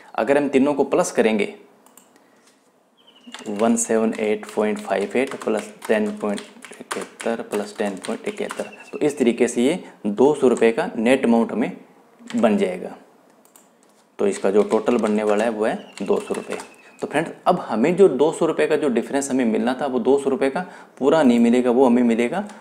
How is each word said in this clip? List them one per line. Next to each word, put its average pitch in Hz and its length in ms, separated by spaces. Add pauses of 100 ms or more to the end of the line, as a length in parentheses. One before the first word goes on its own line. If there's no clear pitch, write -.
(160)
अगर 120 220
हम 143 120
तीनों 135 240
को 139 100
प्लस 170 280
करेंगे, 110 440 (1900)
वन 113 260
सेवन 113 440
एट 107 260
पॉइंट 107 320
फाइव 101 380
एट 131 180
प्लस - 400 (140)
टेन 107 300
पॉइंट 104 240 (400)
इकहत्तर - 600
प्लस 104 360
टेन 101 140
पॉइंट 113 360
इकहत्तर, - 420 (240)
तो - 60
इस 147 180
तरीके 117 300
से 120 160
ये 170 200 (220)
दो 123 300
सौ 131 120
रुपये 117 240
का 160 240
net 127 300
amount 117 260
हमें 139 260 (580)
बन 110 220
जाएगा। 92 400 (1200)
तो 104 80
इसका 98 240
जो 104 120
total 110 340
बनने 107 260
वाला 104 200
है, 120 60
वो 107 160
है 165 360
दो 101 180
सौ - 140
रुपये। - 240 (440)
तो 127 60
friends, 160 240 (160)
अब 180 120
हमें 123 360
जो 185 120
दो 143 240
सौ 170 140
रुपये 156 220
का 151 80
जो 151 140
difference 120 400
हमें 127 160
मिलना 110 360
था, 151 40
वो 127 140
दो 127 200
सौ 139 100
रुपये 135 200
का 180 160 (320)
पूरा 147 260
नहीं 120 160
मिलेगा, 120 320
वो 131 140
हमें 123 180
मिलेगा 120 440 (140)